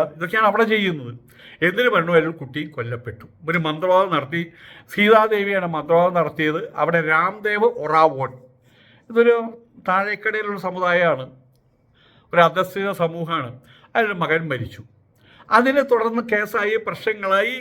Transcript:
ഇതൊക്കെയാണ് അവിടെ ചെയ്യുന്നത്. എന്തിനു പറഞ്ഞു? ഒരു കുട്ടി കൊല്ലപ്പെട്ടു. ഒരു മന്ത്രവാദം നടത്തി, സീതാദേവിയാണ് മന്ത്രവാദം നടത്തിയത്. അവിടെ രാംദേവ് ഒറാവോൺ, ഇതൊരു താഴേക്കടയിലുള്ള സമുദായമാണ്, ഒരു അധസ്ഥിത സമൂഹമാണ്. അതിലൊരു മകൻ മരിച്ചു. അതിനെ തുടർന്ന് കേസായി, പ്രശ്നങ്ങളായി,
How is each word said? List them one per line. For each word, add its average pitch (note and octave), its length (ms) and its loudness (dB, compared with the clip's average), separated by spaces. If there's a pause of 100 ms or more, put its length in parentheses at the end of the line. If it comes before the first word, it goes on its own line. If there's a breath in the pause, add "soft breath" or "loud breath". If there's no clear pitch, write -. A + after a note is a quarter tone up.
(160)
ഇതൊക്കെയാണ് E3+ 300 -2
അവിടെ G#3 180 2
ചെയ്യുന്നത്. F#3 480 -2 (540 loud breath)
എന്തിനു A3+ 280 0
പറഞ്ഞു? E3+ 180 0
ഒരു E3 280 2
കുട്ടി C#3 220 -10 (140)
കൊല്ലപ്പെട്ടു. A#2 500 -10 (220)
ഒരു E3+ 180 -2
മന്ത്രവാദം F#3 500 2
നടത്തി, C#3+ 260 -4 (500 loud breath)
സീതാദേവിയാണ് G#3 840 4
മന്ത്രവാദം E3+ 380 2
നടത്തിയത്. D#3 460 0 (220)
അവിടെ E3 180 2 (120)
രാംദേവ് G#3 560 2 (140)
ഒറാവോൺ, D3+ 500 2 (800 soft breath)
ഇതൊരു A#3 260 4 (520)
താഴേക്കടയിലുള്ള G3+ 760 -2
സമുദായമാണ്, F3 600 0 (1080 soft breath)
ഒരു E3+ 80 4
അധസ്ഥിത F#3 500 0 (120)
സമൂഹമാണ്. E3 480 -4 (440 soft breath)
അതിലൊരു G#3 280 0
മകൻ D#3+ 260 -2
മരിച്ചു. A#2+ 340 -8 (680 soft breath)
അതിനെ C4+ 400 4
തുടർന്ന് A3+ 320 0 (100)
കേസായി, G#3 440 -2 (100)
പ്രശ്നങ്ങളായി, G#3 760 -2